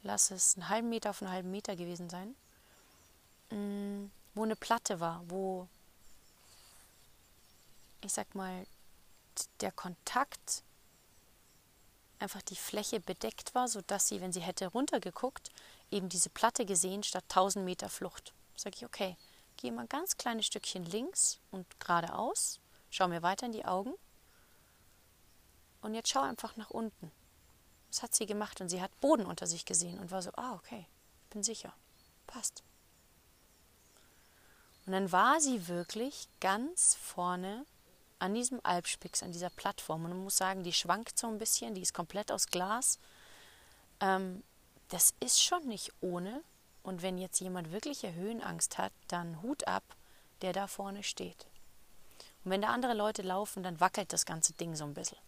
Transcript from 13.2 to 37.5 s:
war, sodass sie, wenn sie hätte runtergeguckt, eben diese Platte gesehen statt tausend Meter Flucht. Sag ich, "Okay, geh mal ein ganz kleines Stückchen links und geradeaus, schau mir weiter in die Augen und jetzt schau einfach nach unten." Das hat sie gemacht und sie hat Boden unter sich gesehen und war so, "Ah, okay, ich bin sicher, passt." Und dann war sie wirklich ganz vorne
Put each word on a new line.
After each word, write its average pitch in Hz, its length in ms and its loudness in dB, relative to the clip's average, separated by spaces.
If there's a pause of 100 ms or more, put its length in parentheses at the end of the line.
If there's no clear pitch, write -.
war, 247 140 4
sodass 202 400 0
sie, 196 120 -2
wenn 185 120 -4
sie 180 80 -2
hätte 180 280 -2
runtergeguckt, 247 840 0 (400)
eben 190 180 0
diese 180 220 2
Platte 233 340 4
gesehen 190 380 2
statt - 260 -2
tausend 190 360 6
Meter 180 240 -2
Flucht. - 440 -8 (240)
Sag - 180 -8
ich, 240 120 -10
"Okay, 185 300 -2 (420)
geh 247 120 -4
mal 233 120 -4
ein 226 60 -8
ganz 320 280 0
kleines 226 300 0
Stückchen - 380 -4
links 226 540 0 (120)
und 190 160 -8 (120)
geradeaus, - 800 0 (320)
schau 190 180 4
mir 170 140 -2
weiter 190 240 2
in 233 60 -4
die 220 140 -6
Augen 196 280 -2 (1900)
und 214 120 -6
jetzt 226 140 0
schau 269 120 4
einfach - 360 -2
nach 214 140 -10
unten." 214 420 -6 (800)
Das - 120 -4
hat - 120 -2
sie 220 120 4
gemacht 208 340 -2
und 180 100 -4
sie 180 100 -2
hat - 200 -6
Boden 277 260 6
unter 175 200 -6
sich 170 200 -4
gesehen 175 320 0
und 180 120 -8
war 185 120 -2
so, - 140 -6
"Ah, 247 180 -4
okay, 185 320 -12 (380)
ich - 60 -20
bin 208 120 -4
sicher, - 320 -4 (520)
passt." - 360 -6 (2250)
Und 190 60 -2
dann 190 200 2
war 247 280 8
sie 240 280 2
wirklich 196 600 -4 (120)
ganz 233 540 2
vorne 185 720 -4 (520)